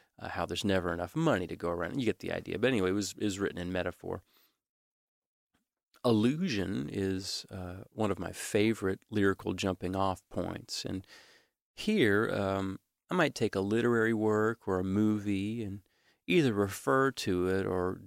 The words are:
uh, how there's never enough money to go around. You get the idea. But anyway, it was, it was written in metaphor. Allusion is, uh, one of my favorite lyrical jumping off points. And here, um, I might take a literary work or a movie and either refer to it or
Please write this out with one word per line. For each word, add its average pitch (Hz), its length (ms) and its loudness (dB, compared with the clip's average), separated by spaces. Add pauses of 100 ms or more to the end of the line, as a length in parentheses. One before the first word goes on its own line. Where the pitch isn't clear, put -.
(180)
uh, 101 120 -10
how 90 160 -2
there's 87 180 -4
never 90 300 2
enough 87 200 -4
money 139 320 2
to - 100 -8
go 85 120 -4
around. 85 320 -4
You 117 60 -4
get 104 140 0
the 87 120 -6
idea. - 260 -6
But 117 100 2
anyway, 104 200 2
it 95 60 2
was, 101 240 -4
it - 60 -2
was 98 140 -2
written 98 200 -2
in 90 120 -4
metaphor. 90 520 -4 (1800)
Allusion 120 880 2
is, 95 600 -4
uh, 92 320 -10 (100)
one 107 180 0
of 95 80 -2
my 90 140 -6
favorite 104 680 0 (100)
lyrical 98 420 2
jumping 92 420 -2
off 95 360 0
points. - 560 -6
And 95 200 -6 (680)
here, 113 600 4
um, 98 440 -2 (320)
I 175 40 -2
might 160 200 2
take 110 200 -2
a 98 60 0
literary 113 540 2
work 107 520 2
or 95 120 2
a 92 60 0
movie 104 800 0
and 98 180 -8 (480)
either 156 240 6
refer 127 600 2
to 90 340 0
it 95 200 2
or 92 400 -2